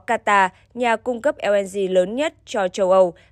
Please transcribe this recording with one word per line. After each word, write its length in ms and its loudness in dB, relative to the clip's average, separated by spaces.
Qatar, 420 2
nhà 220 -2
cung 260 -8
cấp 200 0
L 200 0
N 100 -8
G 60 -8
lớn 260 0
nhất 180 -4
cho 240 -4
châu 220 -2
Âu 240 4